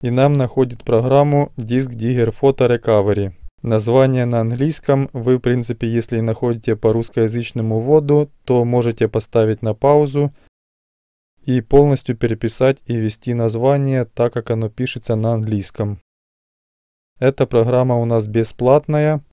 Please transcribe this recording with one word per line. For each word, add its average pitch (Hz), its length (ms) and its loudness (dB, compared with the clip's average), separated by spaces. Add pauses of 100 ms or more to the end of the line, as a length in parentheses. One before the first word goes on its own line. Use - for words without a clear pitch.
И 123 80 -2
нам 131 220 4
находит 127 500 0
программу 139 720 2
Диск 123 360 -4
Диггер 117 380 -2
Photo 131 380 0
Recovery. 104 680 0 (280)
Название 123 640 2
на 120 160 0
английском. 135 720 -2
Вы, 127 240 0
в - 20 -2
принципе, 120 480 -2
если 113 320 -2
находите 113 560 -2
по 110 180 0
русскоязычному 113 880 -2
вводу, 147 500 2 (160)
то 123 200 2
можете 120 420 0
поставить 110 560 0
на 107 120 -2
паузу 143 580 2 (1120)
и 127 160 0
полностью 139 560 2
переписать 117 680 -2
и 120 100 -4
ввести 110 360 -4
название 127 720 0
так, 120 280 -2
как - 180 -6
оно 113 180 -2
пишется 123 460 -6
на 113 200 0
английском. 107 680 -4 (1200)
Эта 135 260 0
программа 123 500 2
у 117 80 0
нас 113 220 0
бесплатная. 143 960 0 (100)